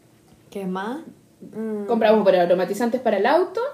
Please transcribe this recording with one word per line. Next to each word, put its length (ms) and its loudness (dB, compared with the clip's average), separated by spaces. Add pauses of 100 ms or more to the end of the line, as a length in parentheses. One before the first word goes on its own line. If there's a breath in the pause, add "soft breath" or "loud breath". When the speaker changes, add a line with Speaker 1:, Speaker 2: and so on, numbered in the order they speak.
(500)
Speaker 1:
¿Qué 160 -10
más? 320 -8 (420)
Mm. 460 -10
Speaker 2:
Compramos, 380 4
pero 160 6
aromatizantes 600 0
para 160 0
el 100 2
auto. 340 0 (140)